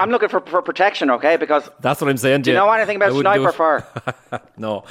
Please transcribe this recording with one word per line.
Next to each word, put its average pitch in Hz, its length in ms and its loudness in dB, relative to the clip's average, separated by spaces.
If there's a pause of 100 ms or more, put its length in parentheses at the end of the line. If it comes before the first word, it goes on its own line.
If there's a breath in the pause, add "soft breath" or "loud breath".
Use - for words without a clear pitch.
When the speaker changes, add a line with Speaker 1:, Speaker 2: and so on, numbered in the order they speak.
Speaker 1:
I'm 202 100 0
looking 220 180 0
for, 185 120 -2
for 175 200 -2
protection, 175 520 0
okay? 143 260 2
Because 147 280 -2 (140)
Speaker 2:
That's 135 180 -2
what 147 120 0
I'm 135 80 -2
saying, 135 240 2
Speaker 1:
do 127 80 0
you 131 60 2
Speaker 2:
Jay. 180 40 2
Speaker 1:
know 202 100 4
anything 214 260 0
about 196 120 2
Speaker 2:
I - 40 0
wouldn't 143 240 2
do 135 40 0 (100)
Speaker 1:
sniper 160 300 0
Speaker 2:
it. - 320 -10 (180)
Speaker 1:
fire? 120 180 -10
Speaker 2:
<laughs> - 100 -20
No, 107 320 -6